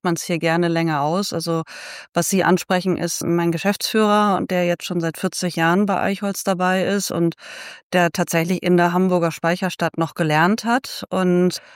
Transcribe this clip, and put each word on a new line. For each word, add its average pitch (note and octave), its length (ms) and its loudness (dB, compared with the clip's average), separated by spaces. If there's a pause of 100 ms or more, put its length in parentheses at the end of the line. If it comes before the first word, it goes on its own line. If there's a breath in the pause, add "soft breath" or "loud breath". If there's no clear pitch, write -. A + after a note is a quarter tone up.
man's E3+ 180 0
hier F3 160 -2
gerne E3 300 2
länger E3 340 0
aus. E3+ 320 -2
Also, E3 300 -2 (500 loud breath)
was E3+ 160 0
Sie F#3+ 140 2
ansprechen, F3+ 540 2
ist - 260 -4
mein E3+ 280 0
Geschäftsführer, G#3 960 0
der F3+ 200 0
jetzt F3 180 -2
schon F3+ 140 -4
seit E3 180 -4
vierzig F#3 380 -4
Jahren F3 320 4
bei G3 120 0
Eichholz G3 440 -4
dabei F#3 420 0
ist G3 240 -2
und E3+ 240 0 (600 loud breath)
der F3 180 4
tatsächlich F3 500 -2
in F3+ 160 4
der F3 160 4
Hamburger F3+ 380 2
Speicherstadt F3 680 -4
noch D#3+ 160 -4
gelernt E3 520 2
hat A#3+ 440 -2
und F3+ 540 2 (120 loud breath)